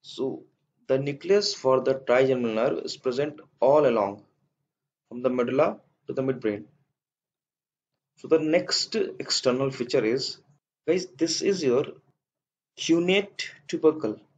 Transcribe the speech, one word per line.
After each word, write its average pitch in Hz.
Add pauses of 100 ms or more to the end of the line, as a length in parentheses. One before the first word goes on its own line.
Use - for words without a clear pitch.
So - (440)
the 135
nucleus 170
for 131
the 135
trigeminal 123
nerve 113
is -
present 139 (180)
all 143
along 107 (840)
from 123
the 127
medulla 127 (260)
to 135
the 135
midbrain. 117 (1500)
So -
the 156
next 160
external -
feature 131
is, 131 (480)
guys, 180 (100)
this 165
is 185
your 135 (920)
cuneate 180 (160)
tubercle. 156 (200)